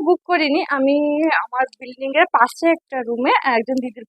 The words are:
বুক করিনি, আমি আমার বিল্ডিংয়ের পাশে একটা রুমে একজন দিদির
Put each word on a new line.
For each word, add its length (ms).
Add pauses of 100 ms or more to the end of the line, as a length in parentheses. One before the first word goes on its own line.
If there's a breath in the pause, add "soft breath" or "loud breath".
বুক 160
করিনি, 380 (160)
আমি 180 (480)
আমার 220 (140)
বিল্ডিংয়ের 560
পাশে 340
একটা 320
রুমে 320 (220)
একজন 280
দিদির 260